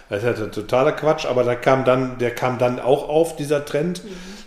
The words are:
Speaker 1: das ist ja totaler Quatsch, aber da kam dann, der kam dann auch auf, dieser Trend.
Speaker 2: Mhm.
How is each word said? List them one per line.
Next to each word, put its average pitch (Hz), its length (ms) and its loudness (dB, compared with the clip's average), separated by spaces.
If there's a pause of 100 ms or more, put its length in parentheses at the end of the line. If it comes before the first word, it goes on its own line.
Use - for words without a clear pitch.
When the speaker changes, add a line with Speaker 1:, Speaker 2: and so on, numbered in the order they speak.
Speaker 1:
das 104 140 -2
ist 113 160 0
ja 107 80 -4
totaler 127 460 0
Quatsch, 151 340 0
aber 123 160 2
da 120 100 0
kam 131 320 2
dann, 127 320 2
der 120 140 0
kam 123 260 -2
dann 123 220 0
auch 135 280 2
auf, 160 280 2
dieser 143 300 -2
Trend. 170 380 -4
Speaker 2:
Mhm. 214 60 -16 (380)